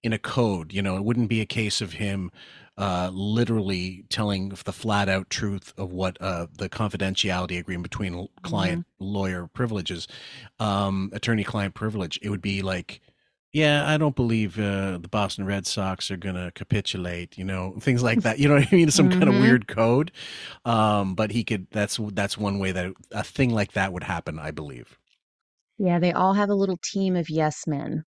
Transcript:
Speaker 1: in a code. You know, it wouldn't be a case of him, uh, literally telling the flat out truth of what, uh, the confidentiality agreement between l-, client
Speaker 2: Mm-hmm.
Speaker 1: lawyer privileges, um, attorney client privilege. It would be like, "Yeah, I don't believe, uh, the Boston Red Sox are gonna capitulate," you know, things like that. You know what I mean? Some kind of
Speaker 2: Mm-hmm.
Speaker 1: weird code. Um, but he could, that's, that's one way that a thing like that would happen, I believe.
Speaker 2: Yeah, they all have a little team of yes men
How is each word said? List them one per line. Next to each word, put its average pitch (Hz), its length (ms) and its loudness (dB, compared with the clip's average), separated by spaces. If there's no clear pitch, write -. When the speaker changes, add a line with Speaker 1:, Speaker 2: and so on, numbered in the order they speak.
Speaker 1:
in 113 100 0
a 110 60 -2
code. 95 540 0
You 101 80 -2
know, 95 160 0
it 98 60 -2
wouldn't 113 260 2
be 110 120 2
a 104 40 -2
case 107 360 -2
of 87 120 -8
him, 98 380 -4
uh, 92 360 -2
literally 98 960 -2
telling 98 400 -2
the 98 240 -10
flat 101 340 0
out 95 220 0
truth 101 480 -6
of 92 160 -8
what, 92 280 -2
uh, 90 240 -4
the 98 120 -6
confidentiality 95 880 -2
agreement 87 260 -6
between 90 300 -6
l-, 87 160 -8
client 92 380 0
Speaker 2:
Mm-hmm. - 240 -12
Speaker 1:
lawyer 95 420 -2
privileges, 98 600 -4
um, 98 540 0
attorney 107 320 0
client 101 280 -4
privilege. 104 480 -4
It 104 80 -6
would 98 120 -4
be 98 200 -2
like, 95 380 -4
"Yeah, 147 360 4
I 156 80 2
don't 147 180 2
believe, 110 440 2
uh, 98 420 0
the 85 80 -14
Boston 101 360 -2
Red 98 200 -2
Sox 95 460 -4
are 95 60 -6
gonna 90 340 -6
capitulate," 87 840 -4
you 95 80 -8
know, 95 340 -4
things 123 240 4
like 120 200 4
that. 113 160 0
You 143 100 6
know 147 60 8
what 139 160 6
I 196 40 8
mean? 165 160 8
Some - 180 8
kind - 140 6
of - 120 8
Speaker 2:
Mm-hmm. 127 80 6
Speaker 1:
weird 123 240 8
code. 120 440 2
Um, 104 500 4
but 107 160 0
he 110 140 0
could, 98 260 -2
that's, 101 260 -2
that's 101 260 -2
one 101 220 0
way 95 140 0
that 90 180 -2
a 101 120 -4
thing 131 280 2
like 107 220 2
that 98 200 0
would 87 100 -6
happen, 82 340 -4
I 76 140 -8
believe. 73 480 -12
Speaker 2:
Yeah, 175 220 2
they 175 120 4
all 185 220 4
have 202 160 2
a 202 60 2
little 190 280 0
team 190 320 0
of 170 140 -2
yes 156 380 0
men 156 420 -4